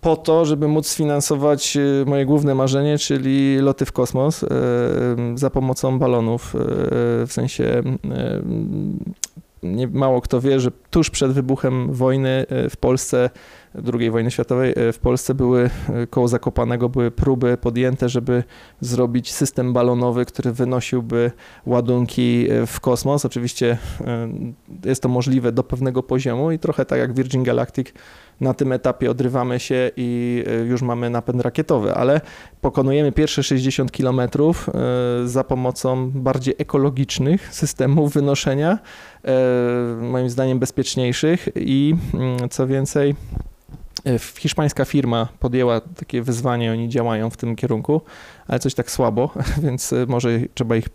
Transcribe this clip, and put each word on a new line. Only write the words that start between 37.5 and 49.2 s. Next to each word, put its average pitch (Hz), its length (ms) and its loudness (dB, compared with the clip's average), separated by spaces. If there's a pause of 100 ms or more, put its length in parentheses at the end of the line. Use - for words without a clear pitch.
systemów 147 580 2
wynoszenia, 143 680 2 (460)
e, 135 80 0 (720)
moim 127 280 -2
zdaniem 131 280 0
bezpieczniejszych 131 1000 0
i, 139 380 2 (200)
mm, 123 340 -2
co 131 180 -2
więcej, 139 480 0 (880)
e, 123 140 0
w-, - 200 -10
hiszpańska 147 460 -2
firma 120 440 0 (120)
podjęła 123 400 4
takie - 420 -8
wyzwanie, 120 500 0
oni 117 160 -2
działają 113 420 0
w - 60 -14
tym 117 200 -4
kierunku, 123 440 0 (460)
ale 127 120 -2
coś 127 160 -2
tak - 160 -4
słabo, 120 400 0 (140)